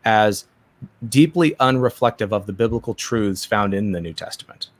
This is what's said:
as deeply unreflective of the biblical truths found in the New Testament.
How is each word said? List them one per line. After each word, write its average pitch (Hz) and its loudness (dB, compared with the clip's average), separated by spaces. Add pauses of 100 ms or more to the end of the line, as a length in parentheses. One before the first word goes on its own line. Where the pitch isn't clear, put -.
as 107 2 (640)
deeply 156 4
unreflective 123 0
of 101 -2
the 104 -8
biblical 113 -2
truths 104 -2
found 104 0
in 101 -2
the 87 -4
New 82 -8
Testament. - -16 (120)